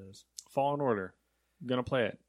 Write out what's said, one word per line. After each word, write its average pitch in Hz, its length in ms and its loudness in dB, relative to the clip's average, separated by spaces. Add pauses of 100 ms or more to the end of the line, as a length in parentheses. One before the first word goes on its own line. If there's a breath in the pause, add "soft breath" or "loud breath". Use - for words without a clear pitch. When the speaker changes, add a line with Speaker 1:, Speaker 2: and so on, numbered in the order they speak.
Speaker 1:
is. - 160 -20 (260)
Speaker 2:
Fallen 143 300 0
Order. 104 320 0 (520)
Gonna 123 180 0
play 123 220 2
it. - 120 -2 (120)